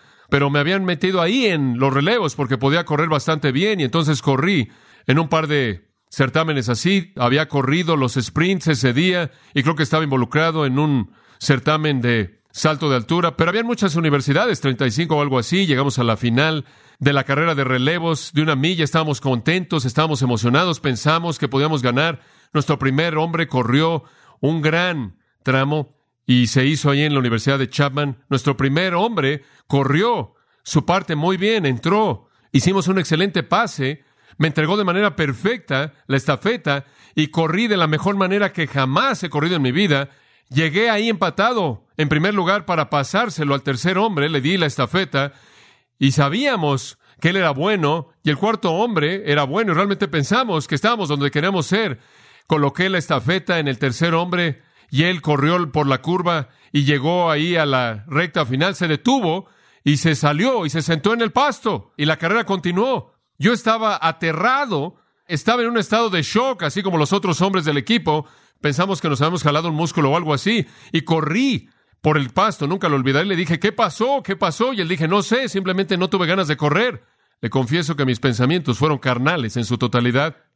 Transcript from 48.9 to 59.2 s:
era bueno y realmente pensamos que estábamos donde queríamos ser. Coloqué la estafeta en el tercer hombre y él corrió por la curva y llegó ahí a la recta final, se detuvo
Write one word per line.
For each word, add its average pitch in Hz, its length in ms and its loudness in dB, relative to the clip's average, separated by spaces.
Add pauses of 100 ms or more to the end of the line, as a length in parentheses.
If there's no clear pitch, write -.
era 147 140 2
bueno 185 280 0
y - 20 0
realmente 196 340 0
pensamos 170 580 -2
que - 80 -4
estábamos 202 360 0
donde 143 200 0
queríamos 165 360 0
ser. 185 340 -2 (460)
Coloqué 156 420 -2
la 185 100 -2
estafeta 165 600 -2
en 143 80 -4
el 123 100 -6
tercer 147 340 -2
hombre 170 500 -2 (280)
y 143 140 2
él 175 180 -2
corrió 151 480 0
por 147 160 0
la 131 160 0
curva 170 460 -2 (240)
y 147 100 2
llegó 156 480 0
ahí 160 240 0
a 160 100 2
la 120 440 -2
recta 160 360 0
final, 139 300 0
se 170 140 -2
detuvo 185 580 0 (380)